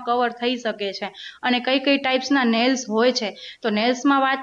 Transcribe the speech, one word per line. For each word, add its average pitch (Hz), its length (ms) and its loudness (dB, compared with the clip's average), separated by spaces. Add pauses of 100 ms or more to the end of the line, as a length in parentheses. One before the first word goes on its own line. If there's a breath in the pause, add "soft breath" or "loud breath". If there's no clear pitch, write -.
કવર 240 240 0
થઈ 240 260 -4
શકે 208 380 -6
છે 190 180 -10 (320 loud breath)
અને 247 160 2
કઈ 262 200 0
કઈ 277 180 2
ટાઇપ્સના 269 460 0
નેલ્સ 240 460 2
હોય 233 220 2
છે. 226 260 -4 (240 loud breath)
તો 226 80 -2
નેલ્સમાં 254 520 2
વાત 262 220 2